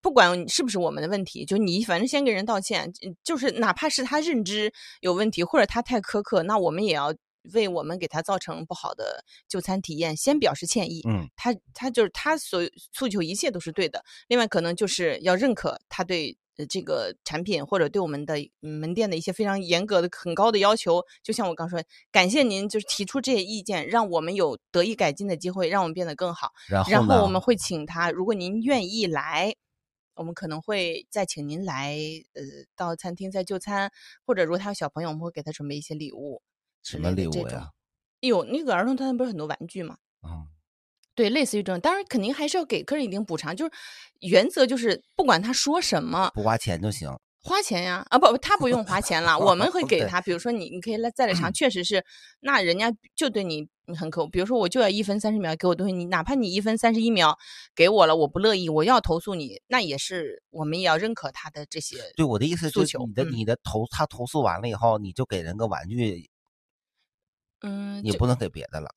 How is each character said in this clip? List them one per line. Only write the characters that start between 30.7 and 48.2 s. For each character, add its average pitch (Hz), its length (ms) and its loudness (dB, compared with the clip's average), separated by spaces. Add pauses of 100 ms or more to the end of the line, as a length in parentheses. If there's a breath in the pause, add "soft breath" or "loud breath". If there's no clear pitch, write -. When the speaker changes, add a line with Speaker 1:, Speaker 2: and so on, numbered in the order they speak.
Speaker 1:
再 196 160 -2
请 147 220 -10
您 165 160 -6
来， 143 340 -6 (380)
呃， 147 60 -14 (340)
到 170 220 -4
餐 175 180 -8
厅 190 160 -10
再 190 140 -2
就 190 120 -4
餐， 196 320 -4 (360 loud breath)
或 240 100 0
者 185 80 2
如 156 60 0
果 175 80 0
他 202 120 -6
有 202 40 -6
小 151 160 -6
朋 156 140 -8
友， 170 60 -4
我 156 40 -6
们 156 100 -8
会 170 80 -8
给 151 100 -12
他 156 120 -10
准 147 160 -10
备 147 80 -6
一 151 40 -8
些 156 140 -12
礼 151 160 -10
物 139 300 -12 (420)
之 - 140 -10
类 80 140 -4
的 92 40 0
这 92 80 0
种。 80 100 -2
Speaker 2:
什 87 60 -2
么 - 40 -4
礼 - 20 -6
物 60 120 -10
呀？ 76 120 -12 (500)
Speaker 1:
有， 240 240 2
那 294 200 -4
个 233 120 0
儿 180 100 2
童 262 120 0
餐 262 180 -2
不 247 80 -2
是 254 60 -2
很 190 80 -6
多 151 100 -6
玩 151 100 -6 (100)
具 185 140 -10
吗？ 160 140 -12 (280)
Speaker 2:
嗯。 80 220 -12 (720)
Speaker 1:
对， 220 140 4
类 277 140 2
似 208 140 -2
于 202 60 0
这 185 100 -4
种， 180 80 -4
当 330 120 2
然 403 140 -2
肯 226 140 0
定 226 120 -2
还 294 140 -4
是 381 100 0
要 339 60 2
给 214 180 -2
客 - 140 -4
人 294 80 -2
一 214 60 -4
定 202 160 -4
补 170 100 -4
偿， 156 180 -6
就 262 120 -4
是 311 60 -6 (500 loud breath)
原 190 280 6
则 269 160 4
就 254 120 0
是 233 260 0 (140)
不 370 80 2
管 185 160 6
他 226 100 -2
说 285 300 2
什 160 200 0
么 165 320 0
Speaker 2:
不 110 80 -4
花 110 160 2
钱 85 240 -2
就 107 80 -2
行。 73 240 -6 (280)
Speaker 1:
花 392 200 0
钱 180 220 -2
呀， 180 260 -4
啊， 247 80 6
不， 262 200 8